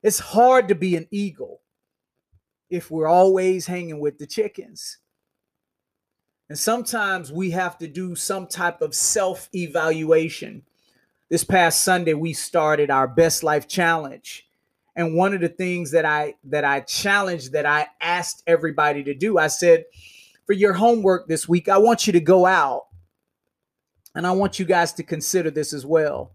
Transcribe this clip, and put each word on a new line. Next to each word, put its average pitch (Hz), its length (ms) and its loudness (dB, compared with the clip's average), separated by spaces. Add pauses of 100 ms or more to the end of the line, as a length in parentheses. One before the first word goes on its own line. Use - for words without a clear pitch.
It's 208 160 0
hard 247 480 4
to 190 80 2
be 175 200 -2
an 165 160 -6
eagle 202 500 -10 (1080)
if 175 200 -8
we're 156 180 -2
always 185 600 4
hanging 175 320 -8
with 147 180 -4
the 147 80 -14
chickens. - 720 -8 (1500)
And 147 80 -12
sometimes 202 760 -4
we 180 200 -4
have 180 260 -4
to 165 100 -14
do 175 280 -10
some 190 300 -6
type 175 360 -4
of 151 120 -4
self-evaluation. 160 1700 -2 (680)
This 165 140 0
past 175 400 2
Sunday, 175 300 0
we 156 200 -4
started 151 560 0
our 135 180 2
Best 160 360 2
Life 151 240 0
Challenge. 165 800 -4 (480)
And 165 200 -2
one 190 180 2
of 190 60 -4
the 170 80 -2
things 175 440 -6
that 156 120 2
I, 151 320 -2 (100)
that 143 200 -2
I 139 160 0
challenged, 180 720 -4
that 147 120 -2
I 151 220 0 (140)
asked 175 440 -4
everybody 151 600 0
to 143 80 -4
do, 180 240 0
I 156 100 4
said, 165 380 4 (600)
"For 202 60 -2
your 202 220 2
homework 196 560 2
this 160 180 -4
week, 175 220 0
I 196 80 4
want 226 300 4
you 202 60 0
to 175 60 6
go 180 260 6
out, 165 420 0 (1300)
and 170 140 -4
I 180 40 2
want 190 280 0
you 185 60 -2
guys 170 280 2
to 160 100 -10
consider 160 460 -2
this 147 220 -6
as 135 140 -10
well. 147 500 0